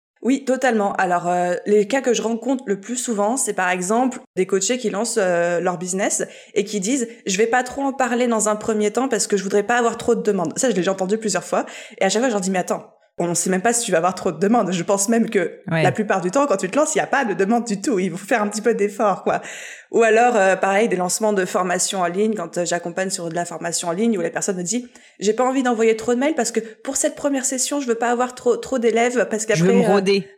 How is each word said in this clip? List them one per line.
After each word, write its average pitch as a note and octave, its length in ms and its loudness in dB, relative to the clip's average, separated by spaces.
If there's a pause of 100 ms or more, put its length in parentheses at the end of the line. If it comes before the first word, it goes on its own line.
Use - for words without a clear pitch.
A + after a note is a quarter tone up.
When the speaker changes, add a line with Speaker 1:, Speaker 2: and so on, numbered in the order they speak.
(220)
Speaker 1:
Oui, C4 220 0
totalement. A#3 520 2
Alors, F3 320 0
euh, F3+ 260 0 (100)
les G#3 240 4
cas C4+ 140 0
que B3 100 2
je G3 80 0
rencontre A#3 460 -2
le G3 120 -2
plus A#3 200 -8
souvent, A3 400 0
c'est G#3 160 -2
par F#3 160 0
exemple A3 480 0 (180)
des F#3 80 2
coachés F#3+ 320 0
qui A#3 140 -4
lancent, A3 280 -2
euh, F3 420 2
leur F3+ 180 -2
business F#3 440 -2 (300)
et G#3 140 0
qui G#3 120 -4
disent : « A3+ 300 -2 (180)
Je F#3+ 120 -2
vais A3+ 80 4
pas B3 160 2
trop B3 180 -8
en C4+ 140 -2
parler B3 320 0
dans G#3+ 240 0
un G#3+ 60 0
premier G#3 340 0
temps B3+ 180 0
parce G#3+ 180 0
que G3+ 120 0
je F#3+ 40 -4
voudrais G3 200 2
pas A#3+ 160 0
avoir A#3 180 2
trop A#3 180 0
de G3 60 0
demandes. » F#3+ 380 0
Ça, - 100 0
je A#3 60 2
l'ai F#3 60 0
déjà F3+ 120 2
entendu F#3+ 240 -2
plusieurs G3 280 -4
fois. - 200 -2 (320)
Et - 80 0
à F#3+ 60 2
chaque G#3+ 100 0
fois, C4 80 2
je A3+ 60 0
leur G3+ 80 -2
dis : « F#3+ 80 -2
Mais F#3 80 0
attends, F#3 340 -4 (240)
on F3 180 -2
sait F3+ 160 -2
même F#3 120 2
pas A#3 120 2
si - 100 -2
tu F#3 80 -2
vas E3 60 4
avoir F3+ 160 2
trop - 160 -4
de D3+ 80 -6
demandes. » G#3 340 2
Je F3 100 -2
pense G3 260 0
même A3+ 220 2
que - 300 -2 (100)
Speaker 2:
Ouais. E3 120 2
Speaker 1:
la C#3+ 100 4
plupart G3+ 280 0
du F3+ 100 -2
temps, C#4 160 2
quand G3 120 2
tu F#3+ 100 -4
te F#3+ 100 -8
lances, D4+ 160 2
il - 40 0
y D#3+ 40 4
a D3+ 40 -4
pas C4+ 180 0
de G#3 80 -2
demande G3 320 0
du G3+ 160 -4
tout. A3+ 180 -2
Il F#3 120 -2
faut D#3+ 80 -6
faire A3+ 240 0
un G#3 60 0
petit G#3 140 -8
peu A#3 120 2
d'effort, G3+ 500 0
quoi. F3+ 160 0 (520)
Ou A3+ 120 4
alors, A#3 320 4
euh, F#3+ 180 4
pareil, G3 340 2
des F#3 80 -2
lancements F#3 360 0
de F#3+ 120 2
formation F#3 560 -2
en F3 60 2
ligne, G#3 280 0
quand, E3 240 -8
euh, F3 60 0
j'accompagne F3 460 -4
sur F3 180 -6
de E3 60 -6
la F3 100 -2
formation E3+ 440 -6
en E3+ 40 0
ligne, G#3+ 240 2
où F3+ 40 -2
la D#3+ 100 -2
personne F#3 260 -4
me F3+ 60 -6
dit : « A#3+ 240 -4 (340)
J'ai G3+ 140 2
pas B3 100 2
envie C4 200 2
d'envoyer A3+ 320 2
trop A#3+ 180 -2
de A#3+ 60 2
mails D4+ 160 0
parce A#3 160 -2
que A3 80 -2
pour C4+ 360 -8
cette D4+ 200 0
première C#4 280 -2
session, C4+ 360 -2
je C4 80 -4
veux A3+ 80 0
pas A#3 140 0
avoir B3 260 0
trop, A#3 200 2
trop - 220 -4
d'élèves A#3 500 2
parce G#3+ 180 -4
qu'après, E3+ 180 2
Speaker 2:
Je F#3 60 6
veux F#3+ 80 6
me G3 60 4
Speaker 1:
euh, G#3+ 40 2
Speaker 2:
roder. » G3 500 2